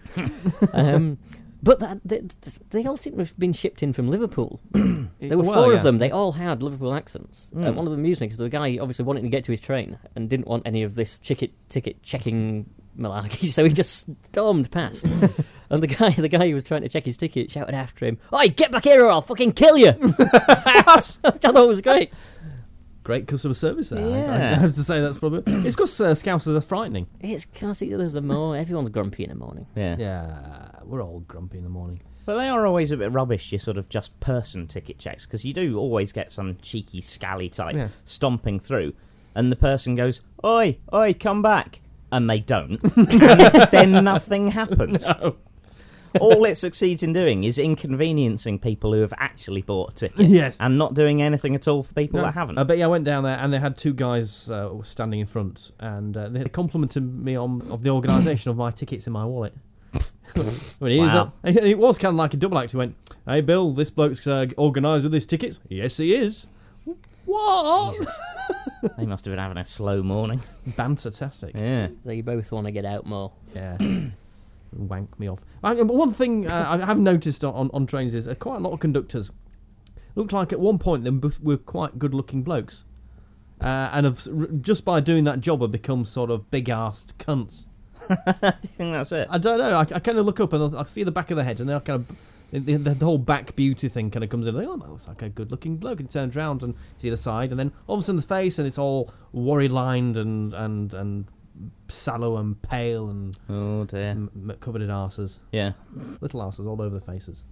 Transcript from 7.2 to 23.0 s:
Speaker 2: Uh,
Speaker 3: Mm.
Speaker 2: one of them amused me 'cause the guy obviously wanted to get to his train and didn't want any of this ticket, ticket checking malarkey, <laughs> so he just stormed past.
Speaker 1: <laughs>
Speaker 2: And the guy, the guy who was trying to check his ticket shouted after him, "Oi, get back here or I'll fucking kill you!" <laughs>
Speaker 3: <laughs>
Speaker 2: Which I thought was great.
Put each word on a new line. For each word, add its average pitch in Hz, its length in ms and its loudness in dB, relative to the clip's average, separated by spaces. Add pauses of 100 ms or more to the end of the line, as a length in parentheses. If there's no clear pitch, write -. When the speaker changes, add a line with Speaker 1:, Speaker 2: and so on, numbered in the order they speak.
Speaker 2:
Uh, 156 60 -8
Speaker 3:
Mm. 160 160 -2
Speaker 2:
one 170 100 -4
of 156 60 -4
them 147 80 -6
amused 160 220 0
me 110 80 -4
'cause 110 80 -12
the 117 100 -6
guy 139 320 -4
obviously 127 240 -6
wanted 131 200 -4
to 123 40 -4
get 131 180 -2
to 123 60 -4
his 113 80 -4
train - 380 -6 (180)
and 113 140 -6
didn't 131 180 -4
want 117 180 -4
any 110 180 -2
of 104 120 -6
this 113 240 -6
ticket, - 320 -6 (160)
ticket - 340 -8
checking 110 680 -6 (280)
malarkey, 104 500 -6
<laughs> 139 40 -4
so 160 140 4
he 165 60 8
just - 380 -2 (220)
stormed 175 400 0
past. - 400 -4
Speaker 1:
<laughs> - 600 0
Speaker 2:
And 151 120 0
the 156 40 0
guy, 202 240 2
the 156 180 0
guy 175 180 4
who 151 80 0
was 135 80 -4
trying 156 180 -4
to 120 80 -6
check - 160 -4
his 123 120 -4
ticket 147 340 -4
shouted 139 240 -8
after 131 300 -8
him, 117 120 -2 (160)
"Oi, 269 140 6
get 277 240 2
back 247 140 0
here 269 200 10
or 214 60 8
I'll - 100 4
fucking 240 300 0
kill 311 260 10
you!" 202 140 12
<laughs> - 0 -
Speaker 3:
<laughs> 196 260 2
Speaker 2:
Which - 1080 8
I 285 160 6
thought 254 280 8
was 196 140 2
great. 269 300 4 (920)